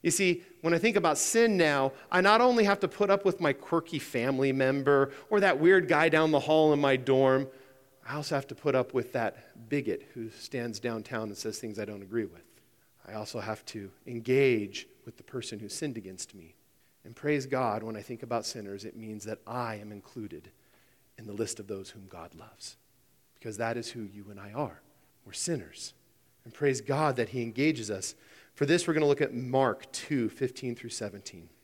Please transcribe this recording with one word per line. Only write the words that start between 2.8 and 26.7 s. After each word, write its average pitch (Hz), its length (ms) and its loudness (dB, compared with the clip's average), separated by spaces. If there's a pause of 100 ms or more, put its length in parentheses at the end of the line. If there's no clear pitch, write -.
to 185 60 0
put 202 220 0
up 196 160 4
with 185 160 2
my 147 120 2
quirky 160 440 -4
family 135 540 0
member 135 600 4 (200)
or 208 80 4
that 185 200 2
weird 175 280 6
guy 160 220 4
down 160 200 4
the 147 120 4
hall 156 320 6
in 147 60 2
my 139 160 4
dorm, 131 520 4 (600)
I 135 100 -8
also 147 180 -6
have 135 140 -2
to 110 60 -12
put 143 200 0
up 127 180 0
with 123 200 -2
that 113 540 -6
bigot 127 460 -4
who 113 160 -10
stands 120 500 -8
downtown 113 500 -6
and 101 60 -12
says 110 220 -8
things 107 220 -10
I 104 60 -4
don't 101 180 -12
agree 107 220 -4
with. - 180 -16 (640)
I 98 60 -14
also 107 260 -8
have 107 260 -8
to 98 240 -12 (160)
engage 120 840 0 (180)
with - 120 -20
the - 60 -20
person 117 340 -12
who 104 120 -12
sinned 139 280 -6
against 95 380 -14
me. 82 180 -20 (500)
And 120 120 -18
praise 143 320 -2
God, 123 340 0
when 110 140 -8
I 107 80 -12
think 117 180 -12
about 117 240 -4
sinners, 101 400 -10
it - 100 -14
means 107 280 -12
that 107 240 -10
I 117 300 -6
am 104 140 -16
included 98 600 -14 (680)
in 113 80 -18
the 101 80 -14
list 107 260 -6
of 104 60 -12
those 98 240 -10
whom 101 180 -20
God 82 280 -18
loves, - 420 -20 (600)
because 107 180 -12
that 113 180 -2
is 117 140 -8
who 117 120 -12
you 101 280 -14
and 101 100 -18
I 104 120 -18
are. 113 300 -8 (440)
We're 101 80 -20
sinners. - 640 -8 (480)
And 117 100 -20
praise 135 280 0